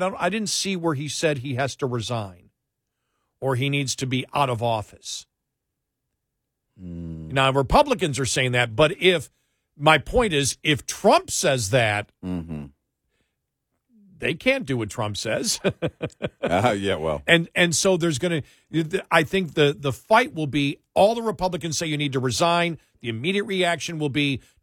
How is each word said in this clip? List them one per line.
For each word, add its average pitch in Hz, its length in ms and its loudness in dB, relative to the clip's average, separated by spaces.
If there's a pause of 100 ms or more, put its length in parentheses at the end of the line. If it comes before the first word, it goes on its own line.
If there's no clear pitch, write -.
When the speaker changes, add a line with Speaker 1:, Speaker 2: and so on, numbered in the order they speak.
Speaker 1:
don't, 190 80 -6
I 175 120 0
didn't 208 200 -2
see 196 260 -2
where 165 200 0
he 143 120 -6
said 147 320 0
he 127 160 -6
has 131 220 -2
to - 80 -4
resign 113 640 -6 (920)
or 131 160 0
he 135 140 -2
needs 139 280 -2
to - 100 -6
be 127 260 -2
out 139 160 2
of 117 140 -4
office. - 640 -4 (1600)
Speaker 2:
Mm. 85 520 -12
Speaker 1:
Now, 135 180 4
Republicans 160 680 2
are 135 60 -2
saying 127 280 0
that, 120 220 0
but 156 260 4
if, 170 280 2 (480)
my 156 200 6
point 214 360 0
is, 139 300 0
if 151 220 0
Trump 311 440 4
says 131 420 0
that, 107 400 2 (140)
Speaker 2:
Mm-hmm. 82 400 -6 (1500)
Speaker 1:
they 151 140 -2
can't 254 320 0
do 131 120 -2
what 110 120 -4
Trump 107 280 -4
says. - 480 -2
<laughs> - 40 0 (760)
Speaker 2:
Uh, 107 340 2
yeah, 98 180 -2
well. 78 320 -2
Speaker 1:
And, 170 280 4
and 175 180 2
so 190 220 2
there's 165 240 0
gonna, 170 240 -2 (640)
I 165 140 4
think 185 300 -4
the, 147 240 2
the 143 160 -4
fight 233 400 2
will 156 140 -4
be 143 320 -2 (140)
all 202 220 6
the 233 60 -6
Republicans 175 560 -4
say 175 100 -4
you 151 100 -2
need 147 140 -2
to 131 80 -2
resign. 170 580 2 (220)
The 123 80 -14
immediate 160 380 -2
reaction 175 540 -2
will 151 100 -2
be 139 320 -2 (220)